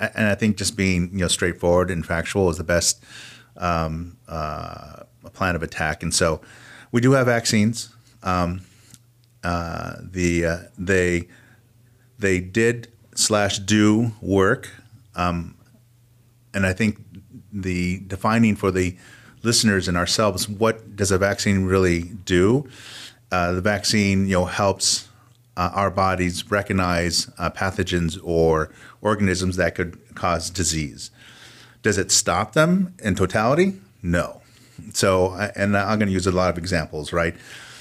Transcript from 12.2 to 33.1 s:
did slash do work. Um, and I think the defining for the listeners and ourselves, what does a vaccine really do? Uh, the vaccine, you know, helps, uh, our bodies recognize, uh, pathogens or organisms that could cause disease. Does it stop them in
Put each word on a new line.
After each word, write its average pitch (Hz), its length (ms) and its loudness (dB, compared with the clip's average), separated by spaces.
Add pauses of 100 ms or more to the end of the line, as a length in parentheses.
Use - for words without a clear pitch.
did 113 480 0 (260)
slash 104 440 0
do 107 540 4 (100)
work. 98 480 2 (460)
Um, 87 400 -4 (960)
and 98 120 0
I 92 60 2
think 107 260 0 (540)
the 92 540 -2
defining 110 500 2
for 98 140 0
the 90 260 0 (460)
listeners 107 460 2
and 90 80 0
ourselves, 92 520 0
what 107 480 -2
does 98 140 0
a 92 80 4
vaccine 98 480 2
really 92 360 4 (220)
do? 98 440 4 (640)
Uh, 90 220 0
the 92 80 -2
vaccine, 98 640 2
you 98 120 0
know, 90 60 2
helps, - 640 -2 (480)
uh, 90 160 0
our 98 180 0
bodies 92 600 0
recognize, 90 880 0
uh, 82 120 -2
pathogens 87 760 -2
or 82 460 2 (320)
organisms 92 540 0
that 85 180 0
could 85 240 -6 (160)
cause 85 360 -2
disease. 78 600 -4 (720)
Does 104 160 2
it 90 120 0
stop 95 440 0
them 175 480 2
in 101 120 0